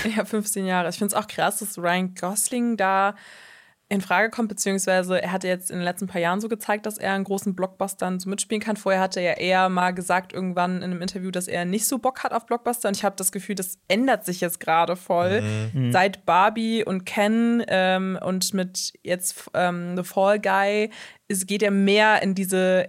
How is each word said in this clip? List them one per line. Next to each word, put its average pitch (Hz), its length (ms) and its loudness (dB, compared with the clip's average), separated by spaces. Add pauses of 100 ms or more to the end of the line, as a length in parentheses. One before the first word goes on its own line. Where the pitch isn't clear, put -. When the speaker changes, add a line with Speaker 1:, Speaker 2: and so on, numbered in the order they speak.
Speaker 1:
<laughs> 220 140 -2
Ja, 208 80 0
fünf, 214 260 -4
zehn 196 140 -4
Jahre. 180 240 0
Ich 180 80 -8
find's 196 160 -2
auch 214 140 -2
krass, 175 320 -2
dass - 180 -8
Ryan 180 380 0
Gosling 220 640 -2
da 196 360 2 (800)
in 202 80 0
Frage 190 300 2
kommt, 226 180 -2
beziehungsweise 185 720 0
er 180 120 -4
hatte 185 160 -2
jetzt 185 200 -2
in 185 100 -6
den 175 60 -4
letzten 180 220 -4
paar 185 140 -4
Jahren 175 200 0
so 220 80 -6
gezeigt, 214 380 -2
dass 214 100 -6
er 190 160 -2
an 196 120 0
großen 190 320 -4
Blockbustern 185 640 -4
so 190 100 -8
mitspielen 214 320 -4
kann. 214 140 -2
Vorher 190 240 0
hatte 190 180 0
er 175 200 0
eher 185 300 4
mal 180 220 2
gesagt 185 420 -2
irgendwann 180 440 -2
in 175 80 -6
einem 180 180 -4
Interview, 185 300 -6
dass 180 160 -4
er 175 160 -2
nicht 196 240 0
so 269 100 -2
Bock 254 240 -2
hat 262 100 -4
auf - 140 -4
Blockbuster. 240 420 -2
Und 196 80 -2
ich - 80 -6
hab 190 120 0
das 190 160 -2
Gefühl, 196 240 -6
das 185 220 -8 (100)
ändert 233 360 2
sich 180 160 -4
jetzt 170 200 -2
gerade 170 340 2
voll. 180 480 0
Speaker 2:
Mhm. 110 280 -2 (180)
Speaker 3:
Mhm. 120 40 0
Speaker 1:
Seit 185 320 2
Barbie 220 600 2
und 185 200 -4
Ken, 226 640 2
ähm, 185 560 2
und 185 320 -2
mit 185 380 -4 (100)
jetzt, - 520 -4
ähm, 175 420 0
The 180 80 -4
Fall 196 360 2
Guy, 202 500 2 (360)
es 196 200 -4
geht 202 160 0
ja 208 100 2
mehr 202 500 6
in 190 140 0
diese, 185 520 2